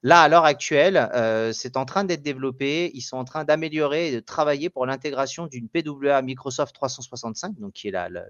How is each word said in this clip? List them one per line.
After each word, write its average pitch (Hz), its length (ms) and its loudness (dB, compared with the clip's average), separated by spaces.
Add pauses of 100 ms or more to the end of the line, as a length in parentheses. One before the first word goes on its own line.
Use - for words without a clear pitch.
là, 160 200 8
à 151 60 8
l'heure 165 160 8
actuelle, 151 680 4
euh, 113 380 0
c'est 123 240 -8
en 131 80 0
train 196 200 -2
d'être 170 180 -4
développé. 139 720 -4
Ils 123 80 -12
sont - 140 -10
en 127 80 -6
train 156 200 -8
d'améliorer 156 640 0
et 139 40 -2
de 117 80 -4
travailler 147 480 -2
pour 127 160 -4
l'intégration 135 640 -4
d'une 120 220 -12
P 165 140 -2
W 143 280 -2
A 139 120 4
Microsoft 131 520 -6
trois 135 140 -6
cent 127 140 -10
soixante-cinq, 123 560 -12
donc 101 140 -14
qui - 160 -12
est 95 40 -6
la, 87 160 -4
la, 90 220 -12